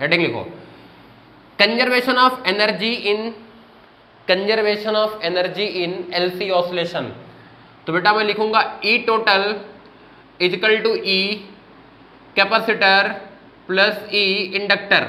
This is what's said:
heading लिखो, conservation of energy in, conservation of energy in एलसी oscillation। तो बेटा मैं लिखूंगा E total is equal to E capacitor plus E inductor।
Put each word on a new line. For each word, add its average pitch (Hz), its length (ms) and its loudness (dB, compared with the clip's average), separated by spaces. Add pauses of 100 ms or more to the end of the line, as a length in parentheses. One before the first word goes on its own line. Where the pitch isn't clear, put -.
heading 170 220 2
लिखो, 113 240 -2 (1120)
conservation 247 600 2
of 254 280 2
energy 208 460 0 (140)
in, 214 260 -2 (960)
conservation 208 680 0
of 214 280 -2
energy 180 420 -2 (120)
in 175 140 -2 (220)
एलसी 180 380 -2
oscillation। 175 580 -2 (760)
तो - 60 -6
बेटा 208 200 2
मैं 214 120 2
लिखूंगा 220 360 0 (220)
E 202 100 0 (140)
total 220 360 4 (1000)
is 180 140 0
equal 214 300 2
to 226 80 2 (160)
E 190 120 2 (1160)
capacitor 196 680 4 (680)
plus 196 280 2 (180)
E 202 100 2 (360)
inductor। 196 480 2